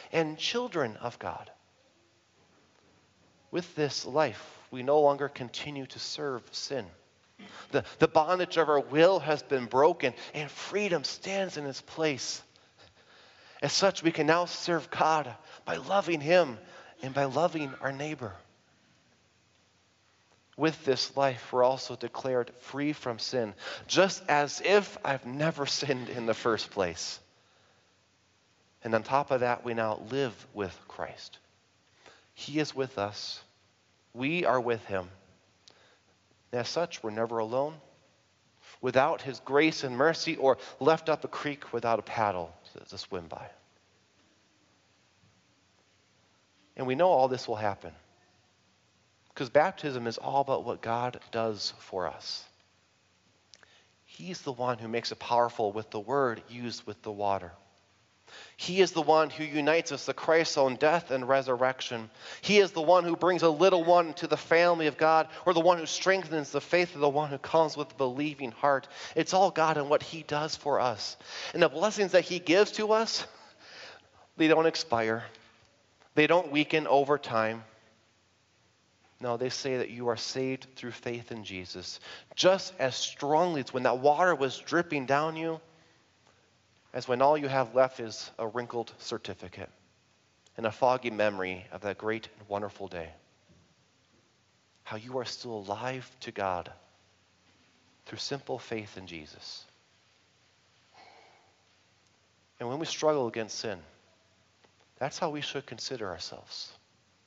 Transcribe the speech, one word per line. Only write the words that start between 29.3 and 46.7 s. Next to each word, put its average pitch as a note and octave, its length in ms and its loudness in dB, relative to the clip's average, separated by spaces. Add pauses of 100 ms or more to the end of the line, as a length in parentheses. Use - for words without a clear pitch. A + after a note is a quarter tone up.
of C3 80 2
that, B2 240 0
we A#2+ 100 -4
now A2 280 -2 (100)
live C3 420 -4
with G2 240 -6 (100)
Christ. - 520 -12 (960)
He C#3+ 240 -6
is D3 160 -4
with C3 240 -6
us. - 420 -8 (720)
We D3 320 -2
are B2 160 4
with A#2 240 -2
Him. F#2+ 240 -4 (1400)
And A#2+ 100 -2
as A#2 80 -8
such, E3+ 320 -4
we're A2 80 -8
never A2+ 300 -2
alone. B2+ 340 -2 (1080)
Without C3 440 2
His C3+ 160 -10
grace D3+ 440 2
and B2+ 140 -4
mercy, D#3 380 2
or C3 240 4 (200)
left D#3 300 2
up D3 140 -2
a C3 40 -8
creek - 460 -8
without A#2 240 0
a G#2 60 -8
paddle F2+ 520 -2 (180)
to, - 120 -20
to F#2+ 120 -16
swim F2+ 300 -10
by. - 220 -14 (3250)